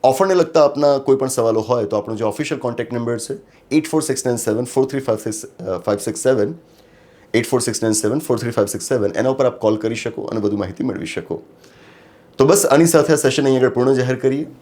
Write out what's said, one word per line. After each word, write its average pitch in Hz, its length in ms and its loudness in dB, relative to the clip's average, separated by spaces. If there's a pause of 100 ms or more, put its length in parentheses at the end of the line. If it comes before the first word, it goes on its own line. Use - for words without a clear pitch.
ઓફરને 190 300 4
લગતા 160 300 4
આપના 143 340 2
કોઈ 135 180 4
પણ 135 120 -2
સવાલો 113 320 0
હોય 117 240 -2
તો 107 120 -4
આપણો 107 200 -4
જે 110 80 -4
ઓફિશિયલ 123 360 -4
કોન્ટેક્ટ 120 320 -6
નંબર 117 260 -4
છે, - 160 -8 (360)
એઇટ 151 180 2
ફોર 156 120 2
સિક્સ 131 260 -4
નાઇન 120 100 0
સેવન 113 280 -2
ફોર 131 220 0
થ્રી 135 140 -4
ફાઇવ 113 180 -2
સિક્સ, - 440 -10
અ, 92 160 -6
ફાઇવ 101 200 -2
સિક્સ 104 220 -6
સેવન, 107 340 0 (800)
એઇટ 113 140 0
ફોર 123 120 2
સિક્સ 113 220 -4
નાઇન 110 100 2
સેવન 107 260 0
ફોર 123 200 -2
થ્રી 117 120 -4
ફાઇવ 104 160 2
સિક્સ - 180 -8
સેવન, 104 320 0
એના 117 120 0
ઉપર 135 180 2
આપ - 140 -2
કોલ 110 160 2
કરી 113 180 -4
શકો - 280 -8
અને - 180 -6
વધુ 104 160 0
માહિતી 98 280 -6
મેળવી 92 220 -4
શકો. - 360 -8 (960)
તો 131 80 6
બસ, 202 200 4
આની 156 200 6
સાથે 156 260 4
આ 147 40 4
સેશન 139 280 0
અહીં 131 140 4
આગળ 127 100 4
પૂર્ણ 123 260 2
જાહેર 127 220 0
કરીએ. 135 300 -2 (160)